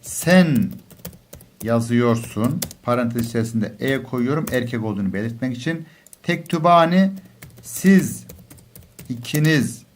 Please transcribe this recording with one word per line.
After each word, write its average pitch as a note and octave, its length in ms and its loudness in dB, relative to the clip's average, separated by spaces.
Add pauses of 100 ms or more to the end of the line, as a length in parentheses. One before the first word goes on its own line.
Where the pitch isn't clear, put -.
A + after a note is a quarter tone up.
sen D#3+ 680 2 (920)
yazıyorsun. A#2 960 0 (220)
Parantez A#2 440 -2
içerisinde A2+ 520 -2
E C3 240 -2
koyuyorum. C3 480 -2
Erkek A#2+ 320 -2
olduğunu G2+ 300 -4
belirtmek A#2 440 -6
için. E3 280 -6 (380)
Tek F3 260 -4
tübani F3 600 4 (500)
siz - 640 2 (840)
ikiniz C3 760 0 (120)